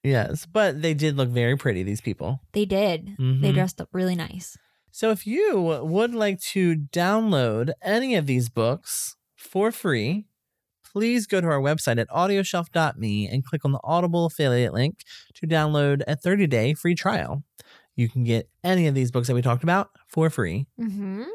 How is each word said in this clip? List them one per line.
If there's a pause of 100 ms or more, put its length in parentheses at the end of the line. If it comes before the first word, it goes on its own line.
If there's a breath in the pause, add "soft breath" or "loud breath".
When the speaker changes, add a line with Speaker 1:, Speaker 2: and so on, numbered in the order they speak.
Speaker 1:
Yes,
but
they
did
look
very
pretty,
these
people. (120)
Speaker 2:
They
did. (120)
They
Speaker 1:
Mm-hmm.
Speaker 2:
dressed
up
really
nice. (340)
Speaker 1:
So
if
you
would
like (120)
to
download (120)
any
of
these
books (180)
for
free, (580)
please
go
to
our
website
at
audioshelf
dot
me
and
click
on
the
Audible
affiliate
link (340 loud breath)
to
download
a
thirty-day
free
trial. (540 loud breath)
You
can
get (140)
any
of
these
books
that
we
talked
about (200)
for
free. (140)
Speaker 2:
Mm-hmm. (120)